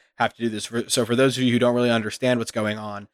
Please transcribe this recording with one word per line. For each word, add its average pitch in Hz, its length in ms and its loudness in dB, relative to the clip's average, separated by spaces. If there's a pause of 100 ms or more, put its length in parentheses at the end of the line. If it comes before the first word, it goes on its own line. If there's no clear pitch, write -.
(160)
have 117 200 0
to 113 80 -8
do 117 60 0
this. 107 180 -6
For, 117 220 -6
so 123 160 0
for 117 100 0
those 131 220 4
of 127 60 0
you 123 80 4
who 120 80 2
don't 120 160 4
really 123 140 2
understand 117 500 0
what's 113 120 -6
going 107 260 -2
on, 104 360 -12